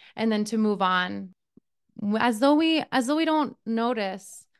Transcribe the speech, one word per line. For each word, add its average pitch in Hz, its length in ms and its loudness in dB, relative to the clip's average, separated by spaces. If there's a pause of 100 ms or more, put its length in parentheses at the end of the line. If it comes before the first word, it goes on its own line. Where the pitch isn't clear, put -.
(140)
and 226 160 0
then 208 140 0
to 220 140 -4
move 208 240 2
on 185 500 -2 (840)
as 226 200 2
though 277 160 6
we, 320 280 2 (100)
as 247 140 0
though 294 100 0
we 320 80 2
don't 311 400 0
notice 220 840 -4 (140)